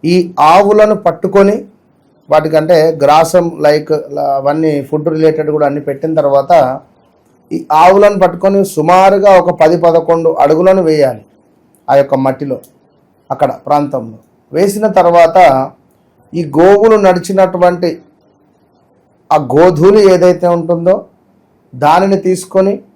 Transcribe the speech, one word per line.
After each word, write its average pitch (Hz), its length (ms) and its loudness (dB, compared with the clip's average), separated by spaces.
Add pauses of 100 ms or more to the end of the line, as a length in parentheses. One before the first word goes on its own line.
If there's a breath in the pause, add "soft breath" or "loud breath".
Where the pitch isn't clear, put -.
ఈ 175 340 -2
ఆవులను 208 560 2
పట్టుకొని 196 680 -2 (640)
వాటికంటే 156 760 0
గ్రాసం 160 560 0
లైక్ 151 320 -2 (280)
అవన్నీ 143 640 -4
ఫుడ్ 151 280 -6
రిలేటెడ్ 156 420 -2
కూడా 147 140 -2
అన్ని 143 160 -4
పెట్టిన 151 340 -8
తర్వాత 139 680 0 (720)
ఈ - 200 -10
ఆవులను 196 480 2
పట్టుకొని 190 460 -2
సుమారుగా 190 720 2
ఒక 170 100 -2 (100)
పది 160 180 2
పదకొండు 165 520 0
అడుగులను 175 520 0
వేయాలి 147 400 -2 (680)
ఆ 131 60 2
యొక్క 139 200 0
మట్టిలో 135 440 -6 (720)
అక్కడ 135 200 -4 (140)
ప్రాంతంలో. 135 520 -4 (360)
వేసిన 196 340 -2
తర్వాత 170 840 2 (640)
ఈ 156 260 -8
గోవులు 202 360 4
నడిచినటువంటి 180 1040 -2 (1300)
ఆ 151 40 0
గోధూళి 175 760 2
ఏదైతే 180 340 0
ఉంటుందో 175 580 -2 (680)
దానిని 175 420 0
తీసుకొని 190 640 -4 (160)